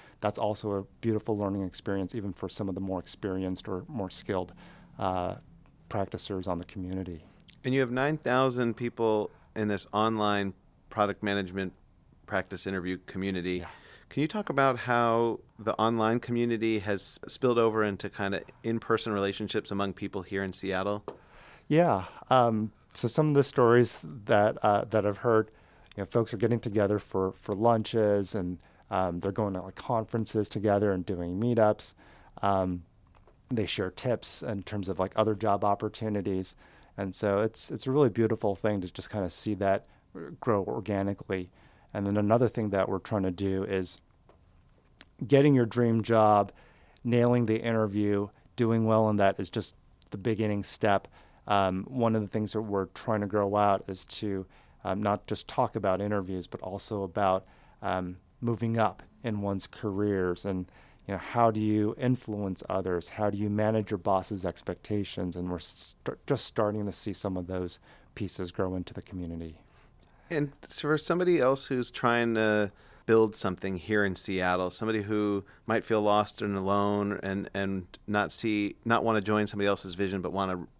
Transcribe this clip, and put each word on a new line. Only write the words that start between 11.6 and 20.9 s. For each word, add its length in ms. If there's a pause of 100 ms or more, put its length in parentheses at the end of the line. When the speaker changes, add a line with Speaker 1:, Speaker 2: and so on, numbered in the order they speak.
Speaker 2:
practice 400
interview 400
community. 520
Speaker 1:
Yeah. 100 (400)
Speaker 2:
Can 120
you 80
talk 220
about 280
how 640 (180)
the 160
online 460
community 600
has 460
spilled 320
over 240
into 260
kinda 340 (200)
in-person 500
relationships 580
among 240
people 280
here 200
in 100
Seattle? 520 (640)